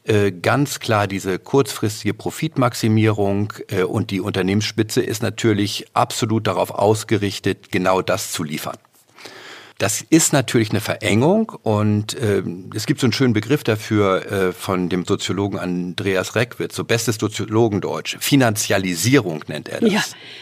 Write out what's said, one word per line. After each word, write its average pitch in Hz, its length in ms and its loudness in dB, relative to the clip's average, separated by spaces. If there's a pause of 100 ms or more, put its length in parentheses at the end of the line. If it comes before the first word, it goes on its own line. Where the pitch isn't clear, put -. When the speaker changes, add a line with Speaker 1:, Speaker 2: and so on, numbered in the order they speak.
Speaker 1:
äh, 101 260 4
ganz 113 480 0
klar 104 260 2
diese 95 320 -2
kurzfristige 113 800 0
Profitmaximierung, 107 1400 0 (140)
äh, 95 160 0
und 92 260 -2
die 98 120 -2
Unternehmensspitze 101 800 0
ist - 200 -4
natürlich 104 720 0
absolut 113 540 0
darauf 95 240 0
ausgerichtet, 101 1000 0
genau 92 300 2
das 90 300 -2
zu 87 120 -6
liefern. 73 340 -8 (1000)
Das - 300 -2
ist 160 240 4
natürlich 117 380 2
eine 107 100 0
Verengung 131 680 2 (100)
und, 104 580 0
ähm, 95 540 -2
es - 140 -4
gibt 143 120 0
so 139 60 2
einen 110 80 2
schönen 127 200 2
Begriff 110 300 0
dafür, 104 600 2
äh, 95 260 0
von 90 380 -2
dem 90 160 -2
Soziologen 98 540 -2
Andreas 90 720 -2
Reckwitz, 117 420 -2
so 92 80 -4
bestes 113 340 0
Soziologendeutsch. 101 1000 -2
Finanzialisierung 104 1300 2
nennt 78 220 -8
er - 120 -6
das. 214 120 4
Speaker 2:
Ja, 214 100 2 (380)